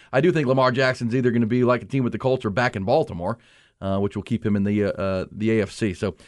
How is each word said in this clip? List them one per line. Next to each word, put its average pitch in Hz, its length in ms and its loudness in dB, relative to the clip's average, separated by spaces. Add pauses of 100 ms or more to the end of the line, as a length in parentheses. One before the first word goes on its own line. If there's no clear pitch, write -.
(120)
I 135 100 2
do 175 100 6
think 147 160 0
Lamar 131 240 4
Jackson's 123 420 0
either 123 160 2
gonna 117 160 2
be 123 160 2
like 120 200 2
a 98 40 -16
team 135 160 -2
with 117 100 -2
the 110 60 -6
Colts 131 280 0
or 107 40 -2
back 120 240 0
in 98 100 -6
Baltimore, 110 520 -2 (460)
uh, 95 160 -2
which 101 180 -2
will 98 60 -6
keep - 240 -4
him 104 100 0
in 98 80 0
the, 104 200 0
uh, 98 80 2
uh, 95 380 -4
the 110 280 0
A 104 60 2
F - 60 -8
C. 104 220 -4
So, 92 240 -6 (120)